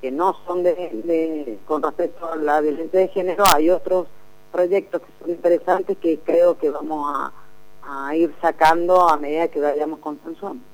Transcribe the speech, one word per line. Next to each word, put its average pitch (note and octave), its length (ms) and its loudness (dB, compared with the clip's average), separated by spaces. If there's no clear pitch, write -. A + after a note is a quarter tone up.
que C3 120 -6
no F3 240 0
son F3 160 -2
de, F3 120 4
de, D#3+ 920 -4
con D3+ 160 -2
respecto E3 480 -4
a E3 60 -6
la D3+ 240 2
violencia D#3 400 0
de F#3 80 2
género, F#3 340 -2
hay D#3 180 4
otros F3+ 360 0
proyectos F#3+ 480 0
que - 80 -20
son - 120 -10
interesantes F3 680 0
que E3 200 0
creo E3+ 400 4
que D3+ 120 0
vamos D3 420 -6
a, C#3 200 -6
a C#3 320 -8
ir E3 260 2
sacando E3+ 680 4
a D#3 80 4
medida D3+ 320 -2
que D#3+ 100 -4
vayamos D3 400 -2
consensuando. E3 640 -12